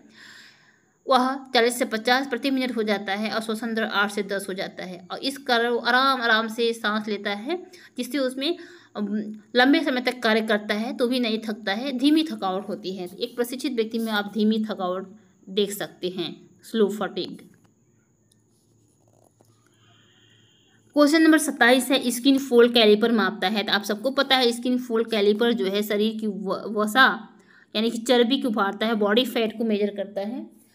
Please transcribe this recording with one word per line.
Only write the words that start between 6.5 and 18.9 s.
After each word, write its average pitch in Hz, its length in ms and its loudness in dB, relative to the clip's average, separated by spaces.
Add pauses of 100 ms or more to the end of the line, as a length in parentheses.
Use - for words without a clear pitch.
सांस 220 360 -4
लेता 202 220 -6
है, 262 360 -6 (320)
जिससे 247 200 -6
उसमें, 262 380 -2 (400)
अम, 208 380 -4 (220)
लंबे 277 240 6
समय 269 200 -2
तक 254 220 -4
कार्य 226 180 2
करता 214 340 -2
है 226 220 -4
तो 247 100 0
भी 247 140 0
नहीं 220 180 -2
थकता 208 340 -6
है, 262 200 -4
धीमी 294 320 4
थकावट 202 440 -6
होती 190 280 -8
है। 180 120 -8 (120)
एक - 160 -6
प्रशिक्षित 254 360 -4
व्यक्ति 226 260 -2
में 220 140 -4
आप 202 220 -2
धीमी 220 300 2
थकावट 190 420 -6 (420)
देख 196 220 0
सकते - 380 -8
हैं, 175 420 -8 (120)
स्लो 214 260 2
फटीग। - 500 -6 (3500)